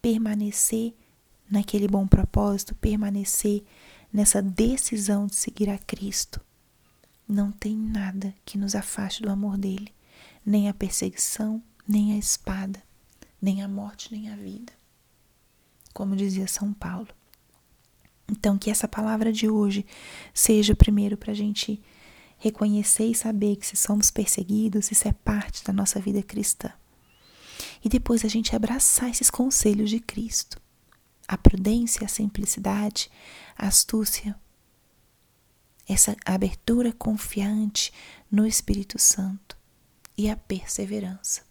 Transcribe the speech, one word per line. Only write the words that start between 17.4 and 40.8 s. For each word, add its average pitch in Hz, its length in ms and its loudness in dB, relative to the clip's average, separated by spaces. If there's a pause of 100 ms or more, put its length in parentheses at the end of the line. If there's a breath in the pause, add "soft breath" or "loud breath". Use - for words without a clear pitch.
Então, 208 300 0
que 202 140 -2
essa 214 180 0
palavra 220 440 0
de 220 180 0
hoje 202 340 2 (480 loud breath)
seja 214 420 4
primeiro 202 420 6
pra 214 180 -6
gente 208 480 -4 (560 loud breath)
reconhecer 208 680 2
e 226 80 0
saber 208 420 0
que 202 100 -10
se - 100 -6
somos 214 340 2
perseguidos, 208 800 0
isso - 160 2
é 208 60 2
parte - 500 -4
da 196 120 -2
nossa 196 260 0
vida 196 220 -2
cristã. - 500 -4 (1120 loud breath)
E 226 40 0
depois 240 360 2
a 220 40 0
gente 220 260 0
abraçar 240 560 2
esses - 200 2
conselhos 214 600 2
de 226 100 0
Cristo, - 600 -6 (680)
a 185 80 -4
prudência, 214 680 6
a 202 40 -6
simplicidade, 202 1000 -4 (460 loud breath)
a 208 100 -4
astúcia, - 720 0 (1500)
essa 202 360 2
abertura 214 680 0
confiante 214 1000 -2 (380 loud breath)
no 214 160 4
Espírito 202 520 -2
Santo - 580 0 (600)
e 208 120 2
a 214 80 -2
perseverança. 196 1160 -6